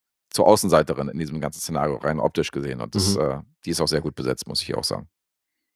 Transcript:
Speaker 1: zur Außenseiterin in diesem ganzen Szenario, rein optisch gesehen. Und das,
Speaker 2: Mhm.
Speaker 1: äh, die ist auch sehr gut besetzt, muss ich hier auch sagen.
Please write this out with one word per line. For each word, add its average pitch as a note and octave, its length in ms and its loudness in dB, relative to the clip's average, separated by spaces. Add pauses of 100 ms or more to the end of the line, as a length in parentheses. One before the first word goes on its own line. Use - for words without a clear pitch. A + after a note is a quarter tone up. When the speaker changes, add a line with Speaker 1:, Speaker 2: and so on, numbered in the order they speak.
(300)
Speaker 1:
zur - 160 4
Außenseiterin D#2 600 4
in D2 100 -8
diesem D#2 220 -6
ganzen D2+ 200 -8
Szenario, D2 360 -2
rein D2+ 240 -2
optisch - 300 0
gesehen. C#2 300 -6
Und A1+ 140 -8
das, G2 220 2
Speaker 2:
Mhm. - 60 2
Speaker 1:
äh, C#2 180 0 (240)
die E2+ 60 -4
ist E2 100 0
auch D2+ 80 0
sehr D2 140 0
gut D2+ 120 -4
besetzt, B1+ 320 -4
muss - 140 -6
ich - 60 -6
hier - 120 -4
auch - 60 -4
sagen. - 240 -6 (680)